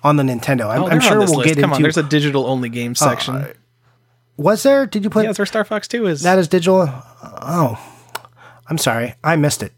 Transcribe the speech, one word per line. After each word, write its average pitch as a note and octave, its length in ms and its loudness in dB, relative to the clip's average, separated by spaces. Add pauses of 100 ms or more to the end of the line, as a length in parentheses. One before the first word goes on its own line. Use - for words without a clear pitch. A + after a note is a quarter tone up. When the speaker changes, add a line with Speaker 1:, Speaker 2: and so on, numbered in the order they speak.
Speaker 1:
on D3 140 4
the C#3+ 60 2
Nintendo. B2 440 -2
I'm, - 160 -2
Speaker 2:
Oh, - 20 -
Speaker 1:
I'm F3+ 40 -2
Speaker 2:
they're - 60 2
on D#3+ 60 4
Speaker 1:
sure G#3+ 180 4
Speaker 2:
this G3 100 2
Speaker 1:
we'll D3+ 100 2
Speaker 2:
list. D#3 160 2
Speaker 1:
get C#3+ 60 2
Speaker 2:
Come C#3 100 2
on, C#3 60 0
Speaker 1:
into D3 60 4
Speaker 2:
there's D#3 140 2
a D#3 60 0
digital C#3+ 440 0
only B2+ 220 -2
game A#2+ 220 -6
Speaker 1:
Oh, - 20 -8
Speaker 2:
section. C3 420 -2
Speaker 1:
uh, C#3 180 -8 (840)
was G3 260 0
there? C#4 220 4
Did G#3 180 -6
you G#3 60 -2
put G#3+ 140 2
Speaker 2:
Yeah, A3 60 0
that's G3+ 100 -6
where G3+ 60 0
Star G#3+ 180 -4
Fox G#3 240 -6
Two A#3 200 -4
is. D3 160 -2
Speaker 1:
That F#3 160 4
is E3+ 80 2
digital? F#3 420 2 (340)
Oh, C#3+ 560 -4 (880)
I'm D#3 100 -4
sorry. A#2 460 -2
I D#3+ 120 0
missed D3 280 0
it. G2 140 -10